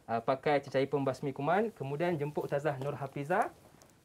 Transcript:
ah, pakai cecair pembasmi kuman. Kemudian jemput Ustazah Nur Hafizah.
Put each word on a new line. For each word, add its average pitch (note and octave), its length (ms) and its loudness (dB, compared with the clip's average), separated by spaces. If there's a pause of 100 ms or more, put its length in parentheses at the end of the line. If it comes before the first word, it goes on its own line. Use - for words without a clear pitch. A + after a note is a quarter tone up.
ah, A#2 160 0
pakai C#3 400 2
cecair C3+ 240 2
pembasmi C#3 400 0
kuman. E3+ 480 2
Kemudian D3 400 -2
jemput D3 320 -2
Ustazah D3 320 0
Nur C3+ 160 -4
Hafizah. D3+ 560 -2 (520)